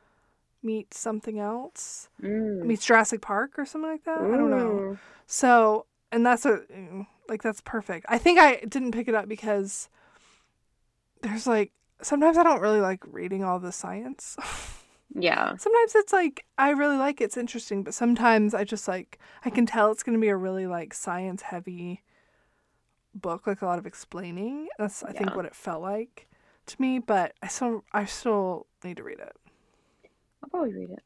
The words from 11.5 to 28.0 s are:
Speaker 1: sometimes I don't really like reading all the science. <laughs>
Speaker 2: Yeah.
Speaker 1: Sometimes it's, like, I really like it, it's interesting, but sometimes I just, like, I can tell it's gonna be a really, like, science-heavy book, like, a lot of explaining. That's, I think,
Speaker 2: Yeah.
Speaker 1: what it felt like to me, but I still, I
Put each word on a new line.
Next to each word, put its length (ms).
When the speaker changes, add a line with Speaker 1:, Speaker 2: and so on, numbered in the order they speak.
Speaker 1:
sometimes 340
I 60
don't 180
really 200
like 300
reading 320
all 160
the 140
science. 720
<laughs> 380
Speaker 2:
Yeah. 420
Speaker 1:
Sometimes 360
it's, 180
like, 320
I 120
really 260
like 240
it, 40
it's 120
interesting, 480
but 100
sometimes 580
I 120
just, 240
like, 320
I 60
can 140
tell 280
it's 100
gonna 160
be 80
a 100
really, 300
like, 260
science-heavy 1080
book, 320
like, 160
a 40
lot 120
of 80
explaining. 800
That's, 280
I 80
think, 180
Speaker 2:
Yeah. 60
Speaker 1:
what 80
it 100
felt 280
like 440
to 160
me, 160
but 420
I 60
still, 460
I 140